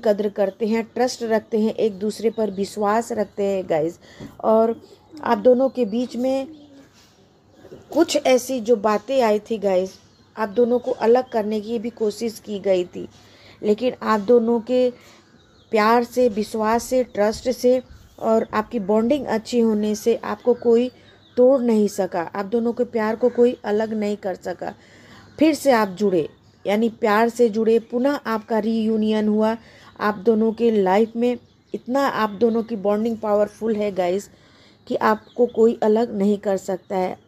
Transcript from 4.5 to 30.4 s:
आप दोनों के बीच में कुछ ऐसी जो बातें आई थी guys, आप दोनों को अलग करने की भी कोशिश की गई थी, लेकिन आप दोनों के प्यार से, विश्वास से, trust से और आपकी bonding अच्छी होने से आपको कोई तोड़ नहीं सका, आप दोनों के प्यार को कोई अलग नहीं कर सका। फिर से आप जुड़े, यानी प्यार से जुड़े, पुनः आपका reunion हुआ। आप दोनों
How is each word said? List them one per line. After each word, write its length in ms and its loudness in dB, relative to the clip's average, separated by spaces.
आप 140 0
दोनों 320 4
के 160 -2
बीच 300 -4
में 320 -2
कुछ 320 0
ऐसी 340 0
जो 160 2
बातें 460 0
आई 180 2
थी 180 -6
guys, 360 0
आप 120 -4
दोनों 300 2
को 120 -6
अलग 380 2
करने 320 -2
की 180 -6
भी 100 -8
कोशिश 500 -6
की 200 -10
गई 260 0
थी, 240 -14
लेकिन 300 0
आप 160 0
दोनों 400 2
के 300 0
प्यार 320 4
से, 260 2
विश्वास 540 -2
से, 200 0
trust 460 -2
से 320 2
और 340 0
आपकी 260 -4
bonding 460 0
अच्छी 340 -2
होने 360 0
से 200 0
आपको 380 -2
कोई 380 2
तोड़ 240 6
नहीं 260 2
सका, 340 -4
आप 240 -8
दोनों 280 -2
के 100 -2
प्यार 320 -4
को 140 0
कोई 340 2
अलग 300 -2
नहीं 240 -4
कर 180 -6
सका। 380 -10
फिर 140 4
से 180 0
आप 180 4
जुड़े, 400 0
यानी 220 2
प्यार 400 2
से 200 2
जुड़े, 300 2
पुनः 460 -2
आपका 340 -4
reunion 680 0
हुआ। 300 0
आप 160 0
दोनों 380 2